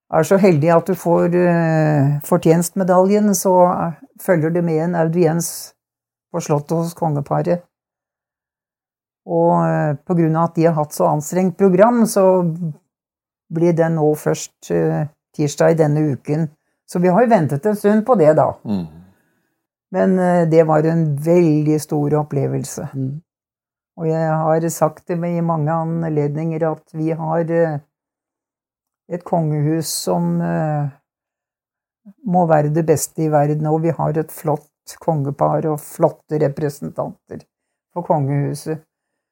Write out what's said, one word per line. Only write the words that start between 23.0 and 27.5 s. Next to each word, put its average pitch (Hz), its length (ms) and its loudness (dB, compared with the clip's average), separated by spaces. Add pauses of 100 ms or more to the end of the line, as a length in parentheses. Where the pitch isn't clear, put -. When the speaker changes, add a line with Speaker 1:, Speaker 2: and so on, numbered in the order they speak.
Speaker 1:
Og 170 100 -4
jeg 160 220 -2
har 160 400 0
sagt 156 380 -4
det 180 100 -4
i 170 240 -2
mange 160 300 -2
anledninger 160 1000 -2
at 156 120 -8 (100)
vi 156 160 -4
har, 160 300 -4 (100)
eh, 165 300 0 (1300)